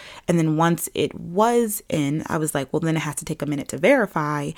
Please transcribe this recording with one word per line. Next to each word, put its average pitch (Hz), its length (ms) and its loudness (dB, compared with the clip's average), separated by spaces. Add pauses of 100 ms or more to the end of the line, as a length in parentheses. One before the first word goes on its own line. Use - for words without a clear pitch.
(280)
And 170 120 4
then 156 180 2
once 165 380 2
it - 180 -2
was 214 720 0
in, 147 380 0
I - 140 -2
was 156 160 -2
like, 139 180 -4
"Well, 156 60 2
then 160 180 0
it 151 40 -2
has 147 160 -6
to - 80 -10
take - 180 -6
a - 20 -4
minute 143 240 -4
to - 80 -6
verify." 156 800 2